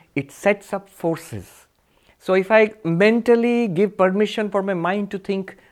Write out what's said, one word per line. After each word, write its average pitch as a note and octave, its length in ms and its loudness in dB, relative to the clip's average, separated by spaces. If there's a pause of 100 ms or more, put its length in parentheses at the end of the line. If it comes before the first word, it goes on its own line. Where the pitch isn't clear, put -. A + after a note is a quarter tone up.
(140)
it C#3 160 -6
sets G3+ 420 -4
up G3 160 -10
forces. - 760 -8 (520)
So - 160 -2
if F#3+ 160 0
I A3 220 4 (120)
mentally A#3 840 2
give F#3+ 280 0
permission G3+ 540 0
for G3 120 -2
my G3 120 -4
mind F#3+ 380 -4
to G3+ 60 -8
think F#3+ 380 -8 (160)